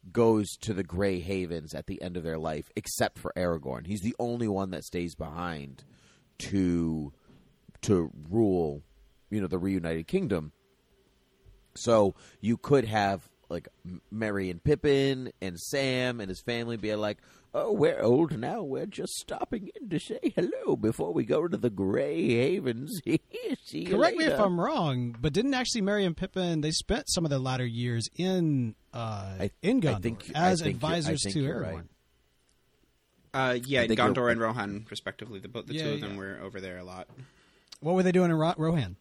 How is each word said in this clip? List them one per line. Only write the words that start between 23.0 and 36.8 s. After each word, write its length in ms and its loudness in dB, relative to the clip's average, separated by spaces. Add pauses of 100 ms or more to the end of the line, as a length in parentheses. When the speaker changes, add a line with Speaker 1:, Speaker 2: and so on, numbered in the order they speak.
Speaker 1:
<laughs> 600 -2
See 160 -8
you 80 -6
Speaker 2:
Correct 280 4
me 80 2
if 80 4
Speaker 1:
later. 120 2
Speaker 2:
I'm 160 2
wrong, 600 0
but 120 0
didn't 220 2
actually 280 -2
Merry 220 2
and 120 0
Pippin, 440 -2
they 100 0
spent 400 -2
some 140 2
of 60 0
their 100 2
latter 260 -2
years 500 -2
in, 580 2 (180)
uh, 60 -10 (420)
Speaker 1:
I, 100 -2 (120)
Speaker 2:
in 160 4
Speaker 1:
I 20 4 (140)
Speaker 2:
Gondor 80 -4
Speaker 1:
think, 320 -4
I 160 4
Speaker 2:
as 120 2
Speaker 1:
think 180 -2
you're, 100 0
I 60 2
Speaker 2:
advisors 280 0
Speaker 1:
think 100 -4
Speaker 2:
to 80 0
Speaker 1:
you're 180 -2
Speaker 2:
Aragorn? 140 -4
Speaker 1:
right. 100 -12 (1500)
Speaker 3:
Uh, 320 2
yeah, 160 2
Speaker 1:
I 60 2
think 100 4
you're 100 6
Speaker 3:
Gondor 220 4
and 100 2
Speaker 1:
right. 60 2
Speaker 3:
Rohan, 440 -4
respectively. 500 -10
The, 80 -14
bo-, 140 -10
the 120 -10
Speaker 2:
Yeah, 80 -4
Speaker 3:
two 120 -2
of 60 -4
Speaker 2:
yeah. 80 -8
Speaker 3:
them 80 -8
were 240 -8
over 200 -10
there 180 -10
a 60 -12